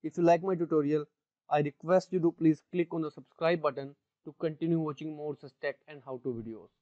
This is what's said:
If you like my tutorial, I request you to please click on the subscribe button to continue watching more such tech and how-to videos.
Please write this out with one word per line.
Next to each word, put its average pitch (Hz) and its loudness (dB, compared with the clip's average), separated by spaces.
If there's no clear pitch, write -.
If 156 -8
you 175 2
like 170 6
my 190 0
tutorial, 151 2
I 151 4
request 160 0
you 185 0
to 165 2
please 156 2
click 170 -2
on 165 -4
the 151 -6
subscribe 165 -2
button 139 -4
to 151 -16
continue 165 0
watching 156 -6
more 147 -8
such 135 -18
tech 143 -6
and 147 -18
how-to 127 -8
videos. 107 -14